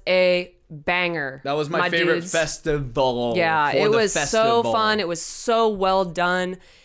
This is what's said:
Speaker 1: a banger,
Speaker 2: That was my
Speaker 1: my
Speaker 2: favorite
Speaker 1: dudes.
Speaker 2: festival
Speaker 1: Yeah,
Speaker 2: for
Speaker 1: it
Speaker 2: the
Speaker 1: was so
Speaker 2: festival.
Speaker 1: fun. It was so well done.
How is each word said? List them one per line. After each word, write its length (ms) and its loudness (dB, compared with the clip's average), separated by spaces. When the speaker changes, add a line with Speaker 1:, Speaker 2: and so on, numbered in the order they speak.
Speaker 1:
a 480 2
banger, 760 -4
Speaker 2:
That 80 -4
was 180 -2
my 100 -2
Speaker 1:
my 100 0
Speaker 2:
favorite 300 2
Speaker 1:
dudes. 120 -6
Speaker 2:
festival 1040 -2
Speaker 1:
Yeah, 360 2
Speaker 2:
for 40 0
Speaker 1:
it 140 2
Speaker 2:
the 60 2
Speaker 1:
was 160 2
so 80 0
Speaker 2:
festival. 520 2
Speaker 1:
fun. 280 2
It 80 -4
was 140 -4
so 460 0
well 360 0
done. 520 -2